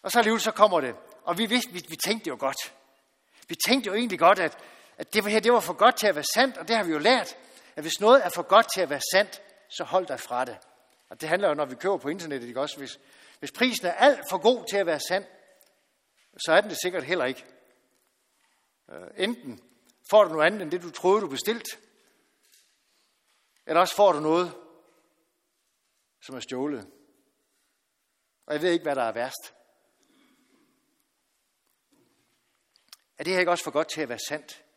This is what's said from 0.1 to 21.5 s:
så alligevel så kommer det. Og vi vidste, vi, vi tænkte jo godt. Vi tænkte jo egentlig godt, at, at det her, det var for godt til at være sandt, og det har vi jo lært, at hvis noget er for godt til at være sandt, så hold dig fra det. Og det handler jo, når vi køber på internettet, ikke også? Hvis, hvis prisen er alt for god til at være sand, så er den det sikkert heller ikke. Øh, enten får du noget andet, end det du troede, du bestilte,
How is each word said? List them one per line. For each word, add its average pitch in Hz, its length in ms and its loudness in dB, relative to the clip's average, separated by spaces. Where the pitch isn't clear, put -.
så 240 80 4
alligevel 220 220 2
så 220 100 0
kommer 196 300 4
det. 123 140 -4
Og 175 140 -4
vi 226 80 0
vidste, 226 260 -2
vi, 175 180 -12
vi 160 60 -12
tænkte 208 320 -4
jo 127 120 -6
godt. - 360 -6
Vi 165 80 -10
tænkte 226 220 2
jo 185 60 -4
egentlig 214 260 -4
godt, 185 200 8
at, 160 180 -2
at - 160 -12
det 208 180 0
her, 214 80 4
det 226 140 4
var 226 60 6
for 180 140 -4
godt 233 220 4
til 214 120 0
at 175 80 2
være 147 100 -6
sandt, 254 220 2
og - 100 -12
det 226 80 0
har 214 80 0
vi 170 80 -4
jo 151 60 -2
lært, 190 400 2
at 151 80 -10
hvis 160 160 -6
noget 226 260 6
er 170 40 -2
for 175 140 -6
godt 220 300 4
til - 80 -2
at - 80 -2
være 143 120 -4
sandt, 196 280 0
så - 140 -10
hold 170 240 0
dig 131 120 -8
fra 123 260 -4
det. 113 120 -12
Og - 120 -16
det 156 80 -6
handler 190 180 2
jo, 151 60 2
når 147 120 -2
vi 127 100 -12
køber 190 220 -2
på 143 120 -6
internettet, 151 380 -8
ikke 120 140 -8
også? 147 160 -8
Hvis, 135 220 -14
hvis 143 120 -12
prisen 233 360 -2
er 170 60 -2
alt 269 360 2
for 190 80 -4
god 220 320 2
til 202 80 -2
at 196 80 0
være 156 220 -2
sand, 190 180 -4
så 160 160 -2
er 190 80 6
den 214 80 -8
det 165 140 -10
sikkert 175 200 -4
heller 151 220 -2
ikke. 131 200 -8
Øh, 85 180 -18
enten 185 420 -8
får 208 140 8
du 170 60 2
noget 156 160 2
andet, 202 160 0
end 156 100 -6
det 180 100 -4
du 175 100 -14
troede, 196 300 2
du 190 60 -6
bestilte, 202 500 -6